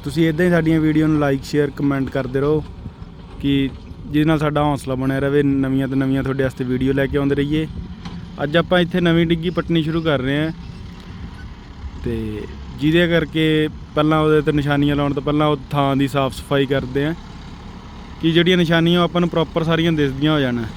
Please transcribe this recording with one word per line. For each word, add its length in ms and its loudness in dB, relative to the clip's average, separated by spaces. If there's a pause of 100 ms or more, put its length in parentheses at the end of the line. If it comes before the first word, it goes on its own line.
ਤੁਸੀਂ 260 0
ਇੱਦਾਂ 160 2
ਹੀ 60 4
ਸਾਡੀਆਂ 280 4
ਵੀਡੀਓ 280 2
ਨੂੰ 140 2
like, 220 0
ਸ਼ੇਅਰ, 260 0
ਕੁਮੈਂਟ 400 -2
ਕਰਦੇ 300 -2
ਰਹੋ 240 2 (760)
ਕਿ 280 0 (360)
ਜਿਹਦੇ 180 2
ਨਾਲ 160 2
ਸਾਡਾ 240 0
ਹੌਸਲਾ 320 -2
ਬਣਿਆ 240 -2
ਰਹੇ, 240 2
ਨਵੀਆਂ 440 0
ਤੋਂ 100 -2
ਨਵੀਆਂ 260 0
ਤੁਹਾਡੇ 200 -2
ਵਾਸਤੇ 200 -2
ਵੀਡੀਓ 300 0
ਲੈ 140 2
ਕੇ 100 -2
ਆਉਂਦੇ 180 2
ਰਹੀਏ। 320 0 (760)
ਅੱਜ 140 0
ਆਪਾਂ 220 4
ਇੱਥੇ 220 0
ਨਵੀਂ 260 4
ਡਿੱਗੀ 220 0
ਪੱਟਣੀ 340 0
ਸ਼ੁਰੂ 180 -2
ਕਰ 180 0
ਰਹੇ 180 -2
ਹਾਂ 140 -2 (1500)
ਤੇ 400 -6 (360)
ਜਿਹਦੇ 280 4
ਕਰਕੇ 600 2 (260)
ਪਹਿਲਾਂ 260 4
ਉਹਦੇ 200 4
'ਤੇ 100 0
ਨਿਸ਼ਾਨੀਆਂ 440 2
ਲਾਉਣ 180 0
ਤੋਂ 80 -2
ਪਹਿਲਾਂ 260 2
ਉਹ 100 2 (120)
ਥਾਂ 260 2
ਦੀ 120 2
ਸਾਫ਼ 260 0
ਸਫਾਈ 320 0
ਕਰਦੇ 400 -2
ਹਾਂ 80 -2 (1080)
ਕਿ 100 4
ਜਿਹੜੀਆਂ 260 6
ਨਿਸ਼ਾਨੀਆਂ 420 4
ਉਹ 40 4
ਆਪਾਂ 180 0
ਨੂੰ 80 2
ਪ੍ਰੋਪਰ 340 0
ਸਾਰੀਆਂ 280 2
ਦਿਸਦੀਆਂ 420 2
ਹੋ 60 2
ਜਾਣ। 220 0 (160)